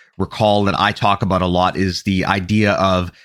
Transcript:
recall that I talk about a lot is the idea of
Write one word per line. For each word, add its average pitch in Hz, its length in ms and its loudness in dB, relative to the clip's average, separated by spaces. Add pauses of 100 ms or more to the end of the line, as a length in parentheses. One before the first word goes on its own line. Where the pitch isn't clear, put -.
(180)
recall 104 480 0
that 98 140 0
I 101 120 2
talk 101 300 -2
about 92 200 0
a 92 60 0
lot 90 280 0
is 92 280 -4
the 95 220 0
idea 101 480 0
of 92 380 0 (140)